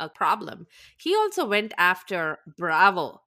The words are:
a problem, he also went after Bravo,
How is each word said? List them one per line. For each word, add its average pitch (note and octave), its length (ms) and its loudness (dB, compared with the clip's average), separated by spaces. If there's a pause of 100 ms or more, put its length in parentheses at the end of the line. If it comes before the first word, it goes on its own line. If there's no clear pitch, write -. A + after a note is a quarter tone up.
a D#3+ 80 -8
problem, E3+ 580 -2 (300)
he F4 180 -4
also G#4 320 0
went G#3 320 -2
after F3 640 0 (180)
Bravo, F3 680 2